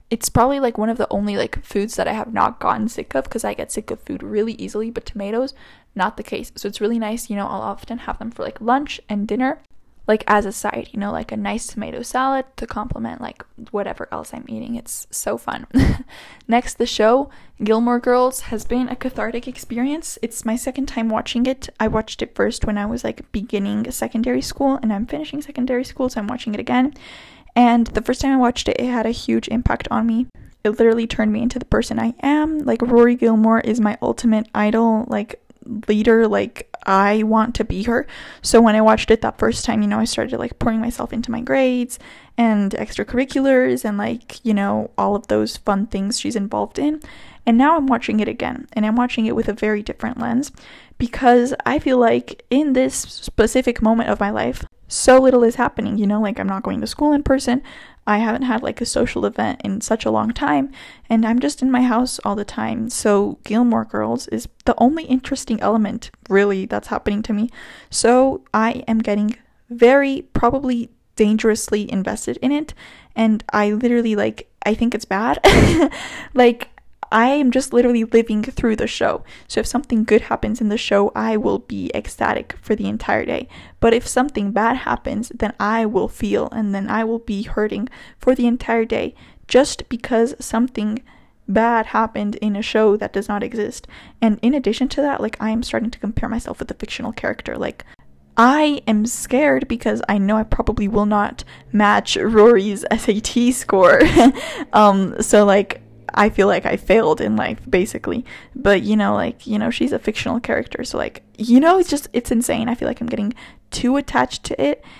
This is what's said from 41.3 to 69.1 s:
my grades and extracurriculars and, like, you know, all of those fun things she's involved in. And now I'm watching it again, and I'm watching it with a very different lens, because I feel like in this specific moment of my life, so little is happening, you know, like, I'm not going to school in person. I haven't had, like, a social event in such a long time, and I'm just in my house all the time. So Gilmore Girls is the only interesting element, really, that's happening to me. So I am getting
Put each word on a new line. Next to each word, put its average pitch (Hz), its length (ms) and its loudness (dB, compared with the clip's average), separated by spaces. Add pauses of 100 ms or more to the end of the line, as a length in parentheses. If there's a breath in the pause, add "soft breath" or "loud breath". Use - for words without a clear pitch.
my - 100 -4
grades 254 580 0 (380 loud breath)
and 214 360 2
extracurriculars 254 1120 0
and, 208 100 -2
like, 226 480 -6
you 220 80 2
know, 208 460 0
all 196 180 0
of - 120 -8
those 214 280 0
fun 202 300 -2
things 196 340 -4
she's - 160 -4
involved 208 420 -4
in. 302 220 -2 (460 loud breath)
And 226 100 4
now 294 220 6
I'm 277 80 0
watching 233 340 0
it 208 80 0
again, - 460 -6
and 214 100 0
I'm 214 120 0
watching 247 280 0
it 220 100 0
with 220 140 0
a 208 60 -4
very 214 280 -2
different - 380 -8
lens, 247 320 -2 (460 loud breath)
because 247 560 4 (100)
I 254 140 0
feel 262 180 2
like 247 540 0
in 277 240 2
this 262 200 2
specific - 880 -2
moment 226 300 2
of 208 100 -2
my 202 100 -2
life, 220 320 -4 (260)
so - 320 6
little 254 220 6
is 233 140 2
happening, 208 420 -2
you 208 80 0
know, 208 140 0
like, 208 180 -2
I'm 190 80 -4
not 190 160 -4
going 190 180 -6
to 214 60 -6
school 294 260 0
in 285 120 2
person. 269 360 2 (460 loud breath)
I 208 120 2
haven't 226 240 0
had, 247 200 -2
like, - 180 -8
a 233 60 -4
social - 400 -2
event - 380 -4
in 196 160 -6
such - 240 -4
a 220 80 0
long 220 180 0
time, 277 400 -2 (400 loud breath)
and 226 160 4
I'm 233 140 2
just 285 200 -4
in 262 120 0
my 254 100 2
house 247 420 0
all 208 120 -2
the 208 80 -6
time. 220 440 -6
So 208 540 0
Gilmore 226 420 2
Girls 220 440 -4
is - 200 -6 (160)
the - 140 2
only 311 260 2
interesting 254 560 -2
element, 208 520 -2 (160)
really, 196 380 2
that's 208 220 -6
happening 208 340 -4
to 226 100 -4
me. 214 180 -2 (400 loud breath)
So 254 540 2 (100)
I 220 320 0
am 220 140 0
getting 208 360 0 (340)